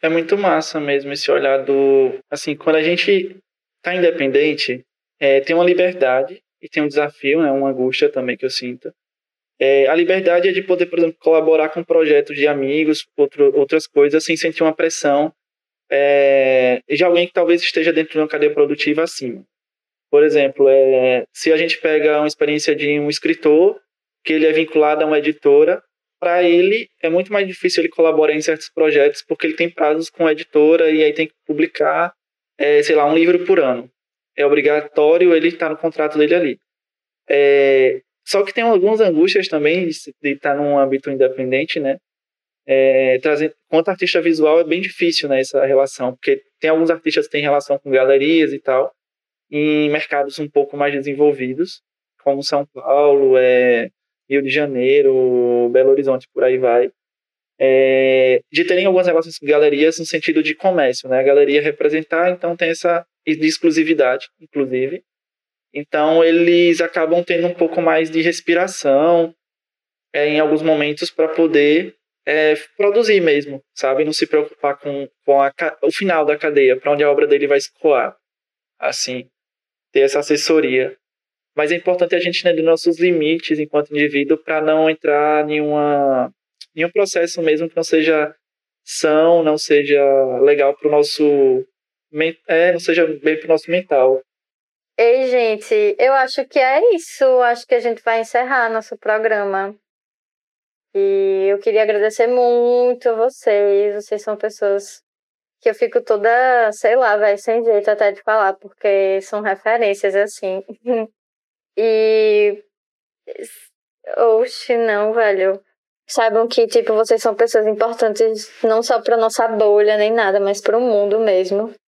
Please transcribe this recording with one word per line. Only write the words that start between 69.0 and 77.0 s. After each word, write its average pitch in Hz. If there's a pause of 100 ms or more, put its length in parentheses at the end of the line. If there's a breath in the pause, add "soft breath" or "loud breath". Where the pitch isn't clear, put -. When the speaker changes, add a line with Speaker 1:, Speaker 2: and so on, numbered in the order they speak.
Speaker 1:
é, 147
em 151
alguns 156
momentos 151
pra 160
poder, 160 (300)
é, 151 (220)
produzir 202
mesmo, 143 (140)
sabe? 135
Não 156
se 165
preocupar 147
com, 139 (180)
com 139
a 139
ca-, 156
o 160
final 175
da 147
cadeia, 143
pra 143
onde 147